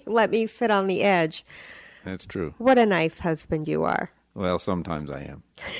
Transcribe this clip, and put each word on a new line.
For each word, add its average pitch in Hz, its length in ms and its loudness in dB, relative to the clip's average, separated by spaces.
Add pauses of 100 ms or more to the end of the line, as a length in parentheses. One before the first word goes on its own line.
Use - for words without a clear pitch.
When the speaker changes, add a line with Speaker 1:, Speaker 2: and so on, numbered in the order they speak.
Speaker 1:
let 214 240 2
me 226 160 0
sit 226 240 -2
on 196 160 2
the 190 160 0
edge. 175 400 2 (640)
Speaker 2:
That's 92 200 -10
true. 87 320 -6
Speaker 1:
What 247 220 4
a 233 60 6
nice 165 340 0
husband 156 480 -2
you 151 160 0
are. - 260 -2 (240)
Speaker 2:
Well, 92 240 0
sometimes 82 540 -4
I 69 120 -10
am. 71 200 -16 (360)